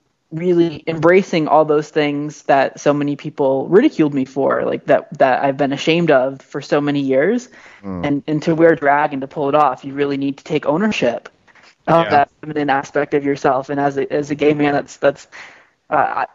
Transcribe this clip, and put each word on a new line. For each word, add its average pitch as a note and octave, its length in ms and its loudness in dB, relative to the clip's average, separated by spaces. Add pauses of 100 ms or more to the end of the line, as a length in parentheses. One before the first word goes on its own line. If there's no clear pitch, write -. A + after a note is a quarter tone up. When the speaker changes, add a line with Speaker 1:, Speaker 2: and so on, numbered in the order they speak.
(340)
Speaker 1:
really E3+ 540 0
embracing E3 600 2
all D#3 160 4
those D3+ 260 0
things D3 540 -4
that C#3 360 0
so F#3+ 140 2
many D3 220 -2
people C#3 540 -2
ridiculed E3+ 440 2
me C3+ 120 -2
for, C3+ 400 -2
like, C3+ 200 -6
that, - 340 0
that C3 240 2
I've C#3 140 -2
been C#3 140 -2
ashamed D#3+ 400 0
of C3+ 300 0
for - 200 -12
so D3 200 -2
many C#3+ 180 -2
years. C#3+ 500 0 (340)
Speaker 2:
Mm. F#2 220 -8
Speaker 1:
And, C#3+ 220 -4
and D3+ 160 -4
to E3 120 0
wear E3 200 6
drag D3 380 0
and C3+ 80 -6
to C3+ 60 -10
pull C#3+ 200 -6
it C#3 80 0
off, C#3+ 300 0
you C3+ 80 -12
really C#3+ 240 -2
need C#3 200 -4
to - 60 -20
take D3+ 220 -4
ownership D3+ 640 -2 (580)
of E3 180 4
Speaker 3:
Yeah. D#3+ 60 -4
Speaker 1:
that C#3+ 200 2 (100)
feminine D3+ 280 -4
aspect C#3+ 440 -2
of C#3+ 100 0
yourself. C#3 460 -2
And C#3+ 100 -4
as C#3 180 -2
a, C3+ 140 -4
as D3 200 -4
a D3 40 -6
gay D3 180 2
man, D3 200 0
that's, - 240 -6
that's, C#3+ 300 -2 (600)
uh, - 60 -4
I, C3+ 400 0